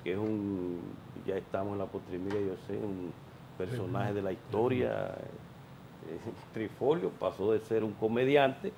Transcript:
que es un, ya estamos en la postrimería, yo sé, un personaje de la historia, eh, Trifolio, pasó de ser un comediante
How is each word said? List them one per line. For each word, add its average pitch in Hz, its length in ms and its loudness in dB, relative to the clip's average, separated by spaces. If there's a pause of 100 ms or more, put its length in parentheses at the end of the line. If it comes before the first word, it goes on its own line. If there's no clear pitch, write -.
que 85 80 -2
es 95 60 0
un, 101 640 0 (440)
ya 95 120 0
estamos 98 360 -2
en 101 60 -2
la 95 60 0
postrimería, 92 560 -2
yo 95 140 0 (120)
sé, 98 60 -4
un 95 400 -4 (440)
personaje 101 560 0
de 101 80 2
la 95 120 0
historia, 120 560 2 (1200)
eh, 82 80 -6 (360)
Trifolio, 117 580 2
pasó 98 420 2
de 107 80 6
ser 113 220 2
un 110 100 0
comediante 131 840 4